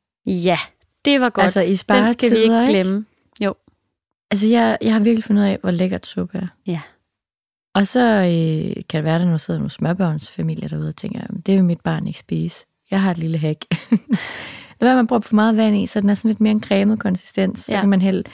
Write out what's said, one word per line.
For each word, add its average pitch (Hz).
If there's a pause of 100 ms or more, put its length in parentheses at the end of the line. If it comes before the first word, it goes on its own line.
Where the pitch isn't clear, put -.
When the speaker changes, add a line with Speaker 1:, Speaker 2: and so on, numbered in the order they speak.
(260)
Speaker 1:
Ja, 180 (460)
det 285
var 247
godt. 196
Speaker 2:
Altså, 196
i 175
Speaker 1:
Den 196
skal 208 (340)
vi 220
ikke 220
Speaker 2:
sparetider, 226
ikke? 240
Speaker 1:
glemme. 196 (360)
Jo. 196 (760)
Speaker 2:
Altså, 202
jeg, 226
jeg 220
har 220
virkelig 220
fundet 208
ud 202
af, 196
hvor 190
lækkert 180
suppe 180
er. 185 (200)
Speaker 1:
Ja. 165 (920)
Speaker 2:
Og 196
så, 254
øh, 175
kan 165
det 151
være, 160
der 180
nu 165
sidder 165
nogle 143
småbørnsfamilier 160
derude 151
og 78
tænker, -
"Jamen, -
det 190
vil 190
mit 170
barn 160
ikke 165
spise." 165 (260)
Jeg 196
har 190
et 170
lille 160
hack. 156
<laughs> - (1080)
Lad 226
være 254
med 254
at 226
bruge 233
for -
meget 214
vand 214
i, 196
så 214
den 202
er 208
sådan 220
lidt 214
mere 214
en 214
cremet 208
konsistens. 190
Så -
Speaker 1:
Ja. 202
Speaker 2:
kan 196
man 190
hælde 185